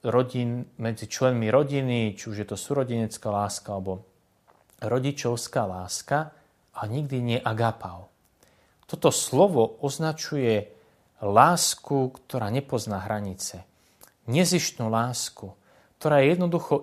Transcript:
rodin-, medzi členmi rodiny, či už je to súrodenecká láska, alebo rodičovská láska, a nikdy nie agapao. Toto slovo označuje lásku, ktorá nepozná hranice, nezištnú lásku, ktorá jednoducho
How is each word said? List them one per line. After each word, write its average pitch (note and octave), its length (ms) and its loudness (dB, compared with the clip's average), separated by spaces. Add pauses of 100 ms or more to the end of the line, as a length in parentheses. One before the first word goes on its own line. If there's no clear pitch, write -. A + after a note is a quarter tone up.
rodin-, A#2+ 600 0 (160)
medzi A2+ 260 -6
členmi A#2 460 0
rodiny, B2+ 640 0
či A2+ 140 -12
už G2+ 100 -8
je G#2 60 -6
to G#2 100 -6
súrodenecká A#2+ 720 -4
láska, G2+ 460 -4
alebo F#2+ 320 -8 (720)
rodičovská B2 880 -2
láska, C#3 640 -4 (400)
a - 140 -12
nikdy C3+ 320 -4
nie A#2+ 180 0
agapao. G#2+ 680 -4 (800)
Toto D3 240 2
slovo C#3+ 720 4
označuje C#3 880 -2 (480)
lásku, B2+ 960 4
ktorá A#2 320 -6
nepozná A2 560 -4
hranice, G2+ 640 -8 (560)
nezištnú D3+ 640 2
lásku, A2+ 640 -2 (480)
ktorá D3 240 6
jednoducho E3+ 580 2